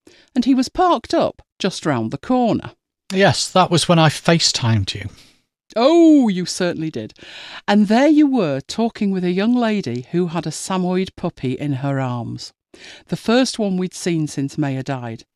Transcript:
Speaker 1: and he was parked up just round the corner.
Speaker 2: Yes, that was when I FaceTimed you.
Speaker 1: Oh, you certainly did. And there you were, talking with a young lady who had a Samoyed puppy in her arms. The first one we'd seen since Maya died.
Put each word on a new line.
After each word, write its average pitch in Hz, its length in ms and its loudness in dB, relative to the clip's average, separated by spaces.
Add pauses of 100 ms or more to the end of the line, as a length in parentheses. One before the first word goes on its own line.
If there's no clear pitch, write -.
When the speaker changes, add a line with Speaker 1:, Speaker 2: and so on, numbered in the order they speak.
(360)
Speaker 1:
and 247 80 0
he 269 100 2
was 247 140 0
parked 339 460 0
up - 280 0 (160)
just - 280 -6
round 120 260 -2
the 139 60 -6
corner. 247 560 -2 (400)
Speaker 2:
Yes, 190 360 2
that 185 220 2
was 165 160 0
when 175 100 4
I 160 120 4
FaceTimed 117 840 0
you. - 160 -12 (680)
Speaker 1:
Oh, 302 500 6
you 180 180 -2
certainly 160 460 -4
did. 110 220 -8 (520)
And 208 220 4
there 240 220 4
you 302 180 6
were, 180 320 0
talking 220 500 -4
with 190 140 -2
a 180 80 0
young 208 240 0
lady 196 560 -2
who 175 160 0
had 160 180 -6
a 160 60 -6
Samoyed 185 640 -4
puppy 135 380 -6
in 147 200 -4
her 135 280 -4
arms. 120 500 -8 (560)
The 175 80 -6
first 240 420 0
one 202 200 -2
we'd 180 160 -4
seen 160 340 -2
since 139 300 -6
Maya 135 260 -4
died. 120 400 -10 (120)